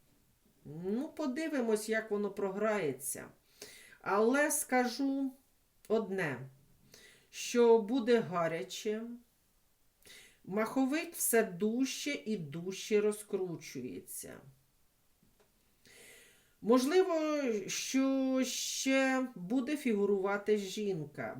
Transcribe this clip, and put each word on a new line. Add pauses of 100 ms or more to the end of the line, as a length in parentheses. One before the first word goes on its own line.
(640)
Ну,
подивимось,
як
воно
програється. (760)
Але
скажу (560)
одне: (800)
що
буде
гаряче, (1400)
маховик
все
дужче
і
дужче
розкручується. (2250)
Можливо, (260)
що
ще
буде
фігурувати
жінка,